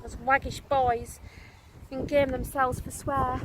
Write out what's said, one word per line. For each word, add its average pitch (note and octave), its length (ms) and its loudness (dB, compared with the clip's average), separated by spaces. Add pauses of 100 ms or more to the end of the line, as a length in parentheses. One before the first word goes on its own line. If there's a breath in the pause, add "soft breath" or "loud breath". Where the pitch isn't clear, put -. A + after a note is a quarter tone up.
Those A3+ 140 -12
waggish C4 520 2
boys A#3+ 520 2 (680 loud breath)
can C4 160 -6
game C#4+ 220 4
themselves B3+ 520 0
for - 100 -8
swear. C4 540 0